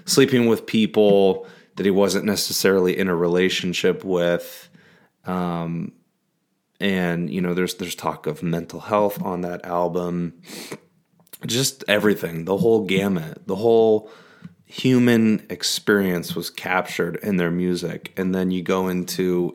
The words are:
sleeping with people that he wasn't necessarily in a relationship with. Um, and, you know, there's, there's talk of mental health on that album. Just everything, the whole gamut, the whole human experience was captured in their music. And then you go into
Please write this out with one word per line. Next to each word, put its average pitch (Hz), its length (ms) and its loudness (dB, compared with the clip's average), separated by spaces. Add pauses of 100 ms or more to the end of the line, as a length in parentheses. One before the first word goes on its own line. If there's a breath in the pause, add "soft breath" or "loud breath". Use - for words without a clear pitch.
sleeping 131 400 4
with 110 200 2
people 101 800 4 (280 loud breath)
that 92 100 -2
he 101 60 4
wasn't 95 340 2
necessarily 95 720 2
in 95 100 0
a 90 80 0
relationship 87 880 0
with. 87 640 -2 (560 soft breath)
Um, 85 680 -6 (840)
and, 87 500 -2
you 92 120 -4
know, 90 120 -2
there's, 90 220 -2
there's 87 180 -8
talk 78 320 -6
of 78 160 -6
mental 85 380 -4
health 104 420 0
on 92 200 -4
that 90 220 -8
album. 87 720 -2 (1120 loud breath)
Just 120 420 -4
everything, 95 580 0
the 95 120 0
whole 113 280 2
gamut, 95 600 -2
the 95 100 -4
whole 110 540 4 (560 loud breath)
human 120 840 4
experience 92 840 0
was 85 140 -6
captured 87 680 -2
in 101 200 -2
their 85 140 0
music. 87 640 -4
And 92 160 -2
then 92 160 0
you 92 140 -2
go 92 240 0
into 90 680 -2